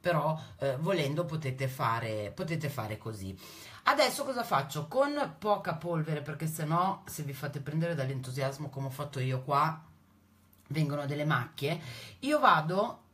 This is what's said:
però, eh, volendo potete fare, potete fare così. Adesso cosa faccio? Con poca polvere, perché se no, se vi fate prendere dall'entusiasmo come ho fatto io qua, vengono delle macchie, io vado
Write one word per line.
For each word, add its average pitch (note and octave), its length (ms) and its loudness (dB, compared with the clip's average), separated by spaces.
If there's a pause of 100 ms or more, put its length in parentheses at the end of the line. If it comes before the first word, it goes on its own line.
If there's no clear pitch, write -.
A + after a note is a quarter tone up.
però, D#3+ 360 2 (220)
eh, C#3 200 2
volendo D#3+ 460 2
potete C#3 440 -2
fare, A2+ 680 0
potete D#3+ 340 -2
fare G#2+ 300 -4
così. F#2+ 380 -8 (480)
Adesso C#4 400 4
cosa A#3+ 180 -2
faccio? D3+ 460 0
Con C#4+ 500 2
poca G3+ 360 0
polvere, D#3+ 460 0
perché D3+ 280 -4
se D#3 160 -2
no, F3+ 420 2
se - 160 -8
vi C#3 100 -6
fate C3+ 280 -6
prendere D#3+ 340 0
dall'entusiasmo C3+ 760 -2
come C3+ 180 -6
ho - 20 -4
fatto C#3 300 -6
io B2+ 220 0
qua, D3 380 2 (880)
vengono C#3+ 380 0
delle D3 180 -2
macchie, C#3 560 0 (400)
io C#4+ 200 4
vado F#3 600 4 (120)